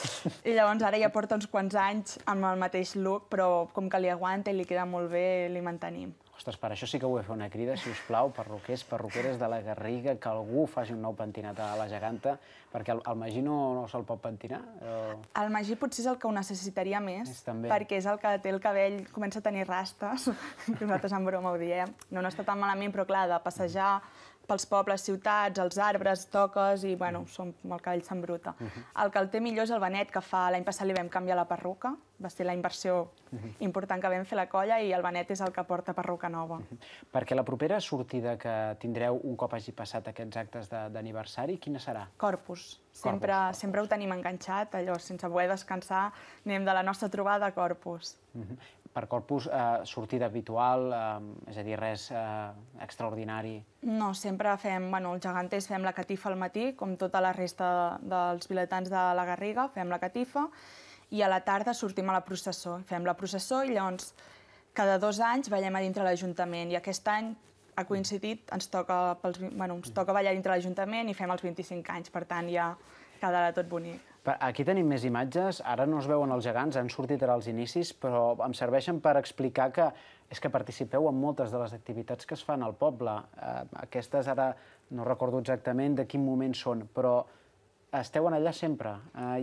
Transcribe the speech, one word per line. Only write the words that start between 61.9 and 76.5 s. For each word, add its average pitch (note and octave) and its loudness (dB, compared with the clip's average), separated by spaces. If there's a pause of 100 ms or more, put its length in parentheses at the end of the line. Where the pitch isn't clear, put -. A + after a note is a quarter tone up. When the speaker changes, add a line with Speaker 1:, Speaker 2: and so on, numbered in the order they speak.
Speaker 1:
a - 4
la F#3 2
processó. F3 -6
Fem F3 -2
la F3 4
processó G3 -2
i C4+ 0
llavors F#3 -2 (600)
cada G3 6
dos G#3 2
anys A#3+ 2
ballem F#3+ 0
a F#3+ 0
dintre F#3+ 0
l'Ajuntament, F3 0
i F3 2
aquest F#3 -4
any A3 0 (400)
ha F#3 0
coincidit, G3+ -2
ens F#3+ -4
toca F3+ 2
pels F3+ -2
vi-, F#3 -6
bueno, F3+ -2
ens - -10
toca F#3+ 2
ballar G3 4
dintre F#3+ 0
l'Ajuntament G3 0
i G3 0
fem F3+ -2
els F3+ 0
vint-i-cinc F3 -6
anys, F3 -6
per F3 -4
tant E3+ -2
ja E3+ 0 (460)
quedarà F3 4
tot F3 0
bonic. E3+ -6 (220)
Speaker 2:
Per, C3+ 2
aquí C3 0
tenim F3+ 6
més C3+ 4
imatges, C3+ 0
ara B2 2
no D#3 2
es C3+ -2
veuen C#3+ 4
els B2+ 0
gegants, C3 0